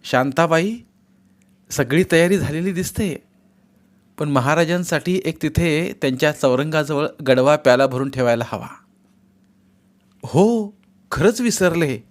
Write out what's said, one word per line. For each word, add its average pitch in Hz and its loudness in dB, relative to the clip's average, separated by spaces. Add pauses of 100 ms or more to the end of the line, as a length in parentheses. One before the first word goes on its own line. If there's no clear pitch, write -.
"शांताबाई, 165 0 (920)
सगळी 143 0
तयारी 175 4
झालेली 160 -4
दिसते, 180 -6 (920)
पण 147 -4
महाराजांसाठी 165 0
एक 160 -6
तिथे 160 -2
त्यांच्या 135 0
चौरंगाजवळ 147 -2 (200)
गडवा 131 4
प्याला 135 4
भरून 131 -4
ठेवायला 120 0
हवा." 104 -8 (1600)
"हो, 208 2 (360)
खरंच 202 0
विसरले. 170 0 (120)